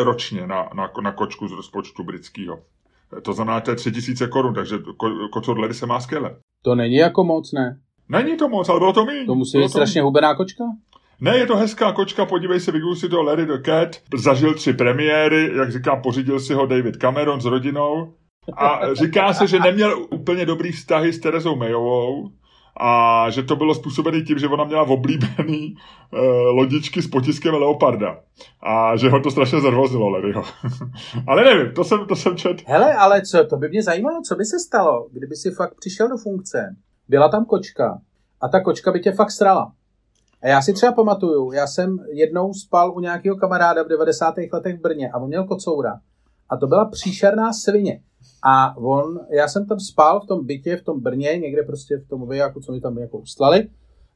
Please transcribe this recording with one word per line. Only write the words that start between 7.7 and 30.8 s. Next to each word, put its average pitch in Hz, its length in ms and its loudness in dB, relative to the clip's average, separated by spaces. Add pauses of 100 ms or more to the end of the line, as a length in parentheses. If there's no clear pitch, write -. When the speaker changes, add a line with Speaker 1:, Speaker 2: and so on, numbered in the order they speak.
Speaker 1:
Není 277 280 0
to 294 120 0
moc, 185 200 -2
ale 175 100 2
bylo 190 140 4
to 220 120 4
míň. 277 200 -6
Speaker 2:
To 202 100 -2
musí 131 220 -2
Speaker 1:
Bylo 135 100 4
Speaker 2:
být - 60 -6
Speaker 1:
to 160 60 2
míň. 143 60 4
Speaker 2:
strašně 170 160 0
hubená 147 340 4
kočka? 190 280 -6 (580)
Speaker 1:
Ne, 208 160 2
je 247 80 2
to 226 120 0
hezká 214 340 0
kočka, 196 340 -2
podívej 180 340 0
se, 175 120 -4
vygooglij 165 280 -2
si 185 100 -4
to, 165 140 0
Larry 156 220 0
the 139 200 -4
Cat. 165 300 0 (220)
Zažil 143 360 4
tři - 200 0
premiéry, 151 840 2
jak 131 140 0
říkám, 131 300 -2
pořídil 131 380 -2
si 131 140 -4
ho 139 120 2
David 127 320 0
Cameron 139 440 0
s 117 40 -2
rodinou. 147 680 -2 (440)
A 139 360 2
říká 165 400 2
se, 196 140 2
že 185 120 4
neměl 196 520 2
úplně 175 340 -4
dobrý 165 260 -2
vztahy 165 420 0
s 165 60 -12
Terezou 160 360 -2
Mayovou 123 760 -2 (520)
a 117 480 4
že 127 140 -4
to 139 120 -2
bylo 151 200 2
způsobený 160 480 -2
tím, 151 160 0
že 143 80 0
ona 147 160 0
měla 151 200 0
oblíbený, 151 920 -2 (380)
eh, - 40 -8 (320)
lodičky 135 520 0
s 127 60 -4
potiskem 147 460 0
leoparda. 143 680 2 (420)
A 113 340 2
že 123 140 4
ho 135 100 6
to 147 120 -2
strašně 139 300 2
zervozilo, 123 480 2
Larryho. 95 340 -2 (420)